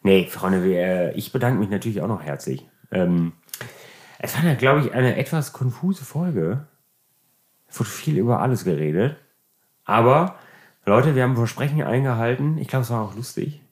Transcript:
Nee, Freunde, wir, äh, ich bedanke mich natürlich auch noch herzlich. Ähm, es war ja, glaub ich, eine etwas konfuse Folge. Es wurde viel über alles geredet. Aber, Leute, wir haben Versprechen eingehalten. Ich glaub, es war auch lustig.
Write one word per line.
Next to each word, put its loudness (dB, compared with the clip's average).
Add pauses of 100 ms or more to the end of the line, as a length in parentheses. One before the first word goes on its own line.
Nee, 6
Freunde, 0
wir, 2
äh, 0
ich -8
bedanke 0
mich -2
natürlich -4
auch -4
noch -4
herzlich. -8 (280)
Ähm, 2 (880)
es -8
war 0
ja, 4
glaub 4
ich, -2
eine 2
etwas -4
konfuse -4
Folge. -4 (1000)
Es -14
wurde -4
viel -2
über 2
alles 0
geredet. 0 (680)
Aber, 4 (500)
Leute, 4
wir 4
haben 2
Versprechen -2
eingehalten. 0
Ich -6
glaub, 0
es -4
war 0
auch -8
lustig. -8 (120)